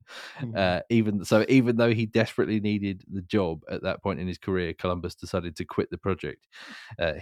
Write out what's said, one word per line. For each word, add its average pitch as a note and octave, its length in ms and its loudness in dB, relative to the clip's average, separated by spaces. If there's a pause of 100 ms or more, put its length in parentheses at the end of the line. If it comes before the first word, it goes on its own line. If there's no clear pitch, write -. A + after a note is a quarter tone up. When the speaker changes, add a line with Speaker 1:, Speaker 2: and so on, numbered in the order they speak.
(420)
Speaker 1:
Mm-hmm. A2+ 140 -6
Speaker 2:
Uh, F2+ 240 2 (100)
even, G#2 340 4
so A2 240 6
even A#2+ 280 6
though A#2 180 4
he A2+ 120 0
desperately A2 540 2
needed G2+ 520 -2
the F#2+ 100 -6
job F2 380 0 (100)
at F#2 120 -6
that F#2 200 -4
point F2+ 160 -2
in F2+ 80 -6
his F2+ 120 -6
career, F2+ 360 -2
Columbus F2+ 400 -4
decided F2 420 -6
to F2+ 80 -6
quit - 260 -4
the F2 80 -8
project. - 500 -6 (500)
Uh, D#2+ 240 -2